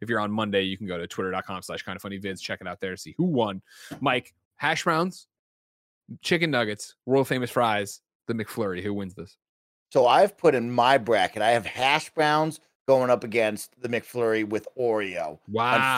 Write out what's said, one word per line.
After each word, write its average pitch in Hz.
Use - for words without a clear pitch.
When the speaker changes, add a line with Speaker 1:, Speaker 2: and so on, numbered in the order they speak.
Speaker 1:
If 110
you're 113
on 104
Monday, 104
you 95
can 107
go 90
to 87
twitter 95
dot 92
com 92
slash 85
kinda 95
funny 98
vids, 95
check 98
it 92
out 90
there, 92
see -
who 160
won. 113
Mike, 127
Hash 156
Browns, 175
chicken 170
nuggets, 110
world 131
famous 127
fries, 107
the 120
McFlurry, 104
who 104
wins 98
this? 85
Speaker 2:
So 127
I've 170
put 147
in 117
my 123
bracket, 107
I 110
have 117
Hash 135
Browns 151
going 127
up 120
against 110
the 123
McFlurry 113
with 107
Oreo. 98
Speaker 1:
Wow. 127